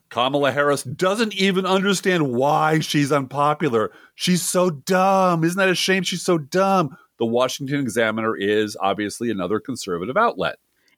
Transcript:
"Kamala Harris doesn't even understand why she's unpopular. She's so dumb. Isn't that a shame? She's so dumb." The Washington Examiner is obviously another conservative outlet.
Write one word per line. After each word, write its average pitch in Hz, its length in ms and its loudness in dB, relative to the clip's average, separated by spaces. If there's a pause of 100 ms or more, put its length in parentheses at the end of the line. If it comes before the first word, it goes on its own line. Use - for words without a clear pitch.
"Kamala 135 420 0
Harris 143 320 0
doesn't 196 520 -2
even 190 300 2
understand 185 680 2
why 151 460 2
she's 143 320 0
unpopular. 139 800 0 (240)
She's 180 260 0
so 180 300 0
dumb. 185 720 2
Isn't 175 140 0
that 190 120 2
a 175 60 2
shame? 190 280 0
She's 180 200 -6
so 175 140 2
dumb." 185 600 0 (220)
The 117 60 0
Washington 131 540 -2
Examiner 110 560 0
is 104 440 0
obviously 101 500 -2
another 98 300 -2
conservative 104 580 -6
outlet. - 400 -2 (400)